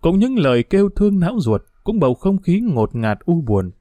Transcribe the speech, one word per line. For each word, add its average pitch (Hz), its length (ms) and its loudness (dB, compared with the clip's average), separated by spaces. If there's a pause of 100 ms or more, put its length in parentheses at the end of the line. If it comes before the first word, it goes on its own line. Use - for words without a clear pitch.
Cũng 180 180 2
những 254 180 0
lời 127 260 2
kêu 196 260 0
thương 202 300 0
não 202 200 -2
ruột, 110 240 -2 (200)
cũng 214 160 -4
bầu 131 140 2
không 190 280 -2
khí 180 180 0
ngột 135 360 -2
ngạt 110 300 -2
u 170 160 0
buồn. 98 400 -2